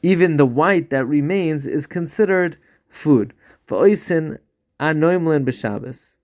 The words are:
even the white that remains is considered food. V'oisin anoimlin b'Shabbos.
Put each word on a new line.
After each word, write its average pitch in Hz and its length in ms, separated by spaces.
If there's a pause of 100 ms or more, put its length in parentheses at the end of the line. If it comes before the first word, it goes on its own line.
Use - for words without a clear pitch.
even 170 380
the 143 80
white 151 420
that 135 160
remains 151 640
is 143 200
considered 180 680 (320)
food. 117 460 (340)
V'oisin 160 720 (420)
anoimlin 156 640
b'Shabbos. 123 680 (120)